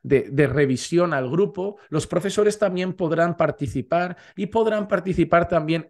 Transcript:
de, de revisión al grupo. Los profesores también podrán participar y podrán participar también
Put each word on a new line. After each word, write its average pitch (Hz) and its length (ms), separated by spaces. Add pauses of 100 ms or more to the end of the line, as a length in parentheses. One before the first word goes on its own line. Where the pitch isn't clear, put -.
de, 127 260
de 139 180
revisión 147 680
al 131 160
grupo. 190 480 (100)
Los 151 200
profesores 202 520
también 185 320
podrán 170 460
participar 156 800 (180)
y 196 120
podrán 214 420
participar 170 580
también 160 420